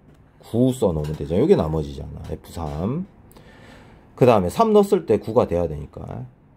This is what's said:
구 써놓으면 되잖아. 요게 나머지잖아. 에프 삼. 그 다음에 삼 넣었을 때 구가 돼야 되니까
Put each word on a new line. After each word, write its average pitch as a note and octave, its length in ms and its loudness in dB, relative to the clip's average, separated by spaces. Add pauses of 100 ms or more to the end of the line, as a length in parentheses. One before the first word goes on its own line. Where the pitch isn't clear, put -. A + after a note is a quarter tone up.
(400)
구 B2 320 0
써놓으면 E2 460 -2
되잖아. D#2+ 240 -2
요게 F3 160 4
나머지잖아. D2+ 720 -4
에프 - 220 -14
삼. F2 520 -6 (1080)
그 C3+ 100 4
다음에 G#2+ 220 6
삼 A3 240 2
넣었을 G3+ 340 4
때 G#2 140 2
구가 A2+ 280 2
돼야 E2+ 200 -2
되니까 E2 580 -12 (320)